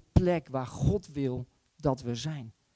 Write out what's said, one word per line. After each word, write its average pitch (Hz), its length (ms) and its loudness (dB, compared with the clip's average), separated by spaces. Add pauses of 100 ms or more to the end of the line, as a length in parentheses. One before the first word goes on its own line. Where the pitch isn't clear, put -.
(120)
plek 180 360 4
waar 131 180 -4
God - 400 0
wil 131 400 -4 (300)
dat 135 260 0
we 120 120 -4
zijn." 123 400 -8 (220)